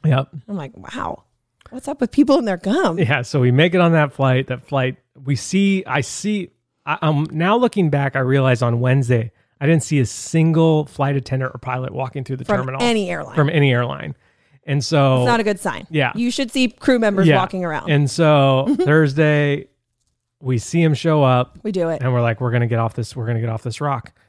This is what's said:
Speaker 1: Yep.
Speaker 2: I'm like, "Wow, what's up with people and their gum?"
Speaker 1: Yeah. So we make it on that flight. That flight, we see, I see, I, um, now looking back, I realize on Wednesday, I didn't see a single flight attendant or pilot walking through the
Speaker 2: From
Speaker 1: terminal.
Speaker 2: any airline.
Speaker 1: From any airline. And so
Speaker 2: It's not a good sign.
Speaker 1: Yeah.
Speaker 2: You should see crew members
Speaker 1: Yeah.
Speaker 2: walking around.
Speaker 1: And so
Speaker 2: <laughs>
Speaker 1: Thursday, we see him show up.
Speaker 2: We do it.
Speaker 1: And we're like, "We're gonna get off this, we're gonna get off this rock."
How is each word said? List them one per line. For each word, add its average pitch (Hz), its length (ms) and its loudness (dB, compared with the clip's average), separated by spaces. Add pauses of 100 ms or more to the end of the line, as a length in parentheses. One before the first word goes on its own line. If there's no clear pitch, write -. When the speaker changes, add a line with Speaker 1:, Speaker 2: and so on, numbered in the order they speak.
Speaker 1:
Yep. 139 220 0 (200)
Speaker 2:
I'm 202 80 -8
like, 143 180 -10
"Wow, - 500 -12 (440)
what's 254 180 -14
up 285 140 -10
with 247 120 -2
people 285 260 4
and 233 100 -2
their 185 80 -2
gum?" 202 420 -2
Speaker 1:
Yeah. 143 220 2
So 131 200 -2
we 123 120 4
make 165 220 4
it 185 80 2
on 170 100 4
that 151 220 2
flight. 135 320 0
That 127 200 -10
flight, 131 300 -2 (260)
we 131 140 -2
see, 190 500 0
I 135 140 -2
see, 202 480 -6 (380)
I, 151 160 -4
um, 156 280 0
now 180 280 0
looking 202 320 2
back, 139 260 0
I 135 40 0
realize 131 420 2
on 117 180 0
Wednesday, 123 520 2 (280)
I 143 60 -2
didn't 160 160 4
see 151 180 0
a 113 60 2
single 160 800 2
flight 143 300 -2
attendant 131 380 -4
or - 40 -14
pilot 127 340 -6
walking 131 320 -8
through 131 120 -6
the 131 100 -12
Speaker 2:
From 202 140 0
Speaker 1:
terminal. 135 220 -6
Speaker 2:
any 220 280 0
airline. 151 240 -8
Speaker 1:
From 147 160 2
any 143 200 4
airline. 131 440 -4 (500)
And 143 180 -2
so 135 360 2
Speaker 2:
It's 123 80 2
not 233 140 2
a 208 40 -4
good 208 160 -2
sign. - 300 -8
Speaker 1:
Yeah. 147 240 0
Speaker 2:
You 240 160 -2
should 254 200 -4
see 254 180 0
crew 254 300 0
members 202 280 2
Speaker 1:
Yeah. 147 100 6
Speaker 2:
walking 185 300 -2
around. 156 240 -6
Speaker 1:
And 143 200 2
so 139 560 4 (100)
Speaker 2:
<laughs> - 40 -4
Speaker 1:
Thursday, 147 880 2 (720)
we 131 200 -2
see 170 240 0
him 160 100 4
show 151 320 0
up. 127 380 0
Speaker 2:
We 214 100 -4
do 175 160 -2
it. 156 140 -4
Speaker 1:
And 127 100 0
we're 123 80 0
like, 117 220 0
"We're 120 80 -2
gonna 120 160 0
get 117 120 -2
off 113 160 -2
this, 117 220 -8
we're 110 100 -6
gonna 113 140 -2
get 117 80 -4
off 113 140 -6
this 117 180 -8
rock." 139 320 -6 (160)